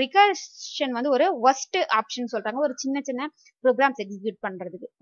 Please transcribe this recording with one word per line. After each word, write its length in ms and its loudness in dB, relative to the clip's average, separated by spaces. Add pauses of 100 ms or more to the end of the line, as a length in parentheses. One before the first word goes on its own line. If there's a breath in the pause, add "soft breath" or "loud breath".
ரிகர்ஷன் 920 2
வந்து 200 0
ஒரு 100 4 (180)
worst 320 2 (220)
ஆப்ஷன் 340 -6
சொல்றாங்க, 340 -4
ஒரு 160 -4
சின்ன 260 -4
சின்ன 200 -6 (360 soft breath)
ப்ரோக்ராம்ஸ் 400 2
எக்ஸிக்யூட் 420 -8
பண்றதுக்கு. 420 -10 (140)